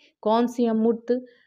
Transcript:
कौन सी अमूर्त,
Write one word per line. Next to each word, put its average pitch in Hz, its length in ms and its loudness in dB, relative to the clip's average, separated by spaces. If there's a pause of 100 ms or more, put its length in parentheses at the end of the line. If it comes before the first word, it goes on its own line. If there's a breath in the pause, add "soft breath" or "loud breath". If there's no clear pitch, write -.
(200 soft breath)
कौन 233 260 0
सी 240 200 -2
अमूर्त, 233 580 0 (220 loud breath)